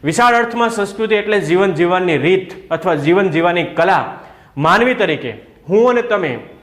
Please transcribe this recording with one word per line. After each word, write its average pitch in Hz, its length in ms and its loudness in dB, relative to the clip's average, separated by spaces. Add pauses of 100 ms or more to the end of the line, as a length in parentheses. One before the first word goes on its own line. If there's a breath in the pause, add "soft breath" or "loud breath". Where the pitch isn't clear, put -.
વિશાળ 233 320 2
અર્થમાં 233 340 0
સંસ્કૃતિ 214 460 -2
એટલે 208 240 0
જીવન 180 340 0
જીવવાની 175 440 0
રીત 185 540 -2
અથવા 160 240 0
જીવન 175 340 2
જીવવાની 170 340 0
કલા. 160 540 0 (400 loud breath)
માનવી 202 360 2
તરીકે 143 400 -2 (360)
હું 226 200 4
અને 240 120 2
તમે 185 380 -2 (240)